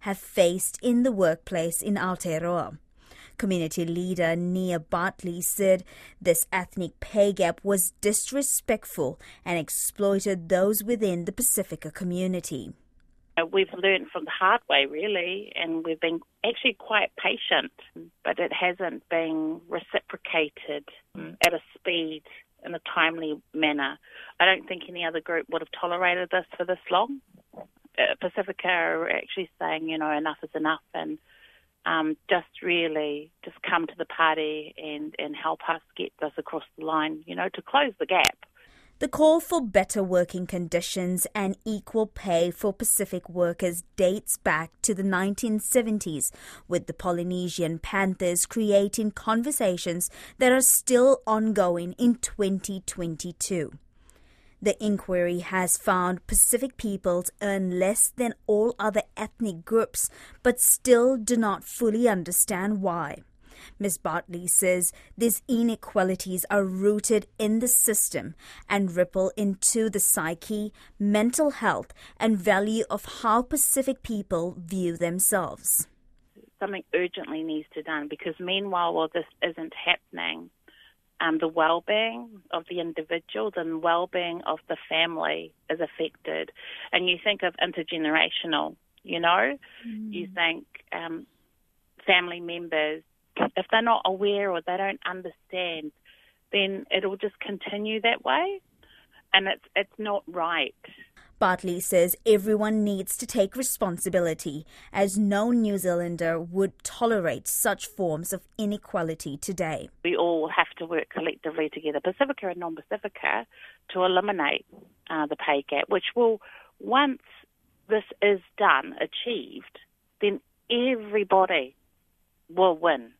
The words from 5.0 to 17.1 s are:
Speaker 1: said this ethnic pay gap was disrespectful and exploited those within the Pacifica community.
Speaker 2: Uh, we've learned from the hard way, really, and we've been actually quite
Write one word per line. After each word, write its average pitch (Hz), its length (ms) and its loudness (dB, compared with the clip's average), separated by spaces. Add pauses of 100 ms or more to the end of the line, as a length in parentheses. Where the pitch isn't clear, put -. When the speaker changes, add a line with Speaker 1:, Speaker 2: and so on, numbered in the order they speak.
Speaker 1:
said 190 420 2 (380)
this 170 320 4
ethnic 180 480 -4
pay 202 320 2
gap 170 320 0
was 196 360 2
disrespectful 214 1160 -2 (260)
and 175 140 -2
exploited 196 920 -2
those 196 360 4
within 202 400 0
the 196 80 -6
Pacifica 180 580 -2
community. 180 800 -4 (680)
Speaker 2:
Uh, 165 60 0
we've 185 260 0
learned 190 400 2
from 165 140 -8
the - 40 -10
hard 202 380 4
way, 139 160 4
really, 180 720 -4
and 165 260 -4
we've 160 160 -4
been 165 220 -2 (240)
actually 233 340 0
quite - 380 0